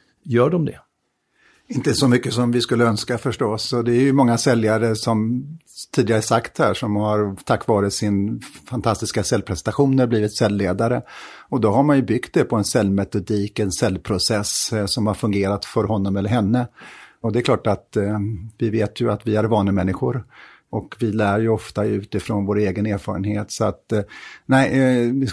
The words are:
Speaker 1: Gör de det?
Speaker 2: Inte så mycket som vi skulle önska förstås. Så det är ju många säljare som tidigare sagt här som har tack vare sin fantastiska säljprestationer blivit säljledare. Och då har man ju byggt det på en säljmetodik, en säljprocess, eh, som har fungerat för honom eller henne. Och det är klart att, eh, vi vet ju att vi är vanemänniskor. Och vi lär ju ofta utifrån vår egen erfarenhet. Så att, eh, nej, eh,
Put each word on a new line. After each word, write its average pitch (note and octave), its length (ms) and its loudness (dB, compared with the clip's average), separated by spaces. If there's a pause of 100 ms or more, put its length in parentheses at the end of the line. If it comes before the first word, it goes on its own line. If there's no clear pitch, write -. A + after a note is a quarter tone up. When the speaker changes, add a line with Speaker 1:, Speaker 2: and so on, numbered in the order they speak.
(240)
Speaker 1:
Gör B2 260 2
de E3 160 0
det? - 140 -8 (920)
Speaker 2:
Inte C3+ 240 0
så D3 140 2
mycket A#2+ 260 2
som A#2+ 180 0
vi A#2+ 100 2
skulle A#2 240 2
önska A2+ 320 0
förstås. A2 460 -2
Så B2 180 -2
det A#2 100 0
är A#2+ 100 4
ju C3+ 120 4
många C3 240 4
säljare A2+ 580 2
som A2+ 480 -2 (520)
tidigare A2 260 2
sagt - 380 0
här A#2 140 4
som G#2 220 -4
har G#2 400 0 (100)
tack A2+ 220 0
vare G2+ 240 2
sin G#2 500 -2 (280)
fantastiska A2 540 -2
säljprestationer B2+ 840 0
blivit G#2+ 300 0
säljledare. G#2 640 0 (480)
Och C3+ 120 -2
då G#2+ 100 4
har B2 120 4
man D3 120 4
ju C3+ 60 4
byggt G#2+ 320 -2
det D#3 100 4
på - 120 -2
en G#2+ 100 2
säljmetodik, G2+ 920 0
en G2+ 120 0
säljprocess, G2+ 1040 -2
eh, G#2+ 120 0
som G#2 220 -2
har G#2 60 0
fungerat G2+ 520 -2
för - 180 -2
honom G2+ 340 -2
eller G2 120 -2
henne. A#2 380 0 (540)
Och A2+ 100 -2
det A2+ 80 0
är A#2+ 40 0
klart A2+ 240 0
att, - 300 -2
eh, G#2 220 0 (380)
vi A2+ 120 -2
vet G#2+ 320 -2
ju A#2 100 0
att G#2 160 -6
vi G#2+ 80 0
är G#2+ 80 2
vanemänniskor. G2+ 840 0 (440)
Och G#2 300 -8
vi A#2 120 0
lär G#2 280 2
ju A2+ 100 2
ofta A2 360 -2
utifrån G#2 600 -2
vår G2+ 140 0
egen G2+ 260 0
erfarenhet. G2+ 640 -4
Så - 140 -2
att, - 260 -4
eh, G#2+ 100 0 (440)
nej, C3 340 4
eh, B2 340 2 (200)